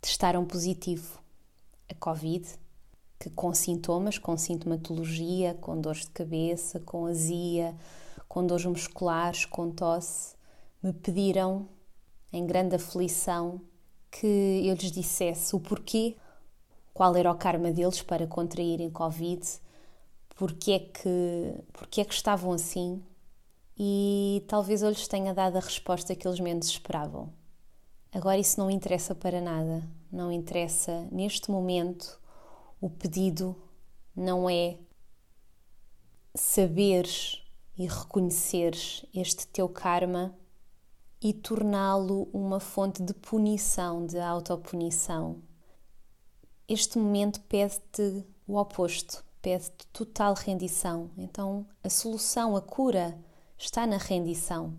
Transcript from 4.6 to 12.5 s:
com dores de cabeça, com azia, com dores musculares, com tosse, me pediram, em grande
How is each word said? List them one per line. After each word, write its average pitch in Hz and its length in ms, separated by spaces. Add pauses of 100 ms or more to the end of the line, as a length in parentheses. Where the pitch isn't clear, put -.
com 160 200
dores 156 200
de - 100
cabeça, 165 680
com 170 260
azia, 170 680 (520)
com 180 160
dores 175 220
musculares, 175 800
com 170 260
tosse, 170 640 (480)
me 185 100
pediram, 190 760 (640)
em 175 120
grande 180 300